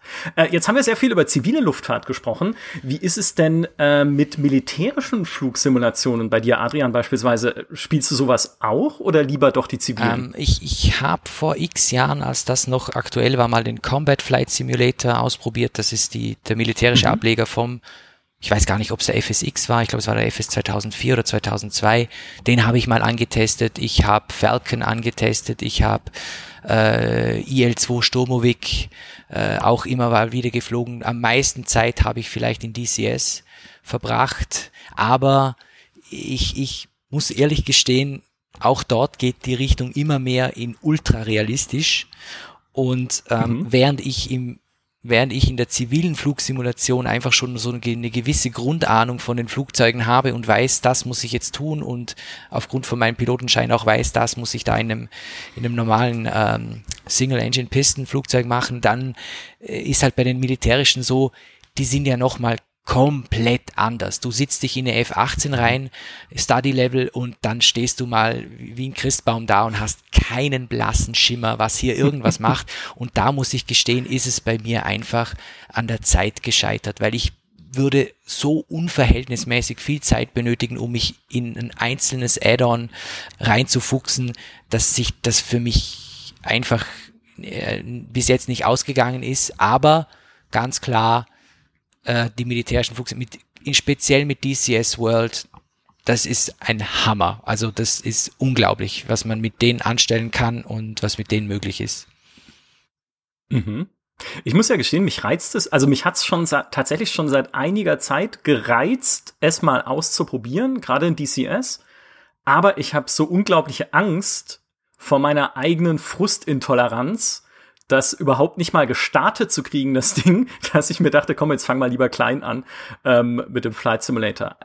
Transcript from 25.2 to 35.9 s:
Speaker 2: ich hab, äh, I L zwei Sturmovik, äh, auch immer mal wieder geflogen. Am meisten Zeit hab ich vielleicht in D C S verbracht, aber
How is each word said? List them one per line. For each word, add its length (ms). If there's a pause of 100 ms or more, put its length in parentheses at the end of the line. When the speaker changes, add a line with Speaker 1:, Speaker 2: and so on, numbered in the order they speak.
Speaker 2:
ich 220
hab, 260 (560)
äh, 760
I 240
L 100
zwei 260
Sturmovik, 840 (400)
äh, 300
auch 280
immer 240
mal 220
wieder 200
geflogen. 520
Am 160
meisten 460
Zeit 400
hab 100
ich 140
vielleicht 340
in 80
D 140
C 220
S 360 (400)
verbracht, 880 (240)
aber 640 (520)